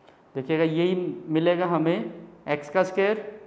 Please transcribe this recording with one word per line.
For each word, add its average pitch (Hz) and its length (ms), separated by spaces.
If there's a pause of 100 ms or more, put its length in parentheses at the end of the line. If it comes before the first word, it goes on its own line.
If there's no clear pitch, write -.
(340)
देखिएगा 156 300
यही 170 640
मिलेगा 170 380
हमें, 170 460 (360)
एक्स 147 220
का 185 120
स्क्वायर 196 420 (220)